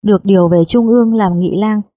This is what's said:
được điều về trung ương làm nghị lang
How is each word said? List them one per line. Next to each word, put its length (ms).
được 200
điều 240
về 160
trung 240
ương 260
làm 240
nghị 180
lang 240